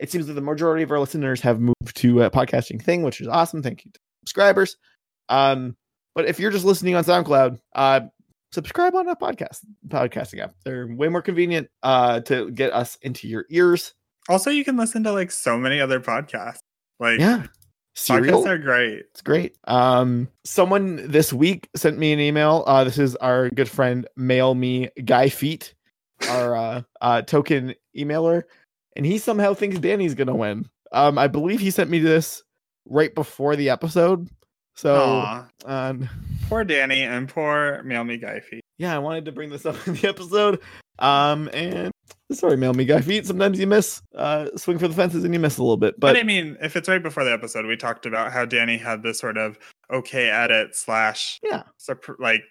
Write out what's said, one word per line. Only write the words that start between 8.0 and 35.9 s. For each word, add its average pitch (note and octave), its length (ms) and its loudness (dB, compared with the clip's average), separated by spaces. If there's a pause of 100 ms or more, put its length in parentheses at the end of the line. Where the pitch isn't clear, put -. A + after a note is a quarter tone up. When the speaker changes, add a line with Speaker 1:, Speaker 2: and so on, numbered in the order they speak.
Speaker 1:
subscribe F4 420 -2
on F#4 140 -2
a F4 80 -4
podcast, - 440 -8 (280)
podcasting B2+ 520 -4
app. - 140 -12 (100)
They're B2+ 220 -8
way A#2+ 220 -4
more E3+ 140 -2
convenient, F3 460 -2 (140)
uh, B2 400 4
to A#2+ 280 -2
get B2+ 220 -2
us A#2+ 300 -4
into B2 260 -10
your A2 220 -6
ears. F3 440 2 (340)
Speaker 2:
Also, F#3+ 220 2
you D4 140 0
can C4+ 120 0
listen A3+ 280 -2
to, G#3+ 80 0
like, F#3 180 -2
so A#2+ 280 -2
many C3 220 0
other C3 200 0
podcasts. A#2 580 -6 (420)
Like, A#2 180 2
Speaker 1:
Yeah. G#3 280 2 (480)
Serial? C3 480 2
Speaker 2:
podcasts - 40 0
are F#3 120 0
great. B2 400 0 (120)
Speaker 1:
It's - 120 -20
great. E3 420 -2
Um, B2 640 2 (160)
someone F#3+ 520 0 (140)
this D3+ 220 4
week E3 440 0
sent D3+ 220 0
me D3+ 140 0
an D3 80 0
email. D3+ 460 2
Uh, C3+ 180 6
this B2 140 0
is C3 180 2
our B2+ 340 2
good B2 180 0
friend, B2 380 0 (100)
Mail B2+ 380 2
Me B2+ 340 -2 (160)
Guy B2+ 240 6
Feet, - 460 -4 (540)
our, A#2+ 280 -2
uh, A2+ 260 -4 (180)
uh, A#2+ 220 2
token C#3 520 0 (220)
emailer. D#3+ 460 0 (540)
And C#3 100 -4
he G3 120 0
somehow G#3 360 0
thinks G3 240 -2
Danny's F3+ 360 0
gonna B2+ 220 -2
win. G#2+ 320 -4 (240)
Um, C#3+ 260 4
I C3+ 80 4
believe D#3 340 -2
he G3 100 0
sent F#3 200 0
me E3+ 80 2
this D#3+ 440 2 (440)
right D3 280 2
before D3 420 -2
the C#3+ 140 0
episode. E3+ 580 2 (460)
So, D3 200 2
Speaker 2:
Aw. A#2+ 540 0 (180)
Speaker 1:
um, C3 420 -6 (400)